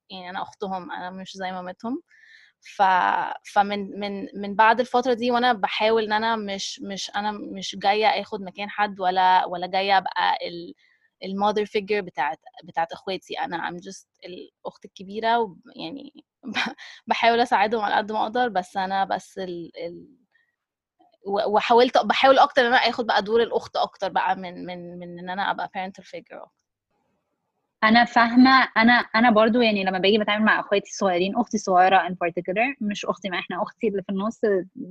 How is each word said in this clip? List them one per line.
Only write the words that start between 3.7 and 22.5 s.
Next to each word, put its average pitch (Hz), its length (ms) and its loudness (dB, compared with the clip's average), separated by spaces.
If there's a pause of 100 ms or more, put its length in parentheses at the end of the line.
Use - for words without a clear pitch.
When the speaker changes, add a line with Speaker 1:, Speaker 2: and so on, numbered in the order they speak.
Speaker 1:
من، 202 260 -8 (140)
من 202 140 -8
بعد 220 260 4
الفترة 247 340 0
دي 233 160 -2
وأنا 240 220 2
بحاول 220 520 0
إن 208 80 -4
أنا 226 240 0
مش، 196 460 -10
مش، 196 340 -10
أنا 208 160 -4
مش 202 460 -12
جاية 214 280 2
آخد 202 360 -2
مكان 196 280 -12
حد، 202 300 -4
ولا، 185 460 4
ولا 180 200 -8
جاية 190 320 2
أبقى 180 400 0 (100)
ال-، 175 260 -12 (500)
ال 190 100 -8 (100)
mother 208 240 0
figure 208 360 -2
بتاعت، 160 340 -4 (260)
بتاعت 165 280 -4
إخواتي. 175 480 -10
أنا 175 300 -6
I'm 170 40 -10
just 190 320 -16 (200)
الأخت - 580 -18
الكبيرة، 220 540 -2
وب-، 202 220 -4 (160)
يعني - 480 -16 (180)
<laughs> - 20 -20
ب-، - 300 -6 (320)
بحاول 233 340 2
أساعدهم 220 400 0
على 208 140 -2
قد 208 180 -2
ما 214 100 -2
أقدر، 240 260 -2
بس 185 280 -4
أنا 190 280 -2
بس 190 340 -6
ال-، 175 320 -10 (160)
ال-، 170 300 -16 (1080)
و-، 196 280 -2
وحاولت، 240 440 6
بحاول 262 400 6
أكتر 269 240 4